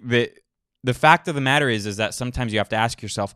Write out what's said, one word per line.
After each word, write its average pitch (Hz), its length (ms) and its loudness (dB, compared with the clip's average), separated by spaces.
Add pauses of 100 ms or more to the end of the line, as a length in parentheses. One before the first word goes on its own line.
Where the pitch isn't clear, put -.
the, 120 240 0 (500)
the 123 120 0
fact 160 340 4
of 160 80 -4
the 139 60 -2
matter 135 260 2
is, 107 180 0
is 101 120 -6
that 107 160 -4
sometimes 123 400 -6
you 107 60 0
have 98 100 -2
to 110 60 -4
ask 113 260 0
yourself, 104 340 -6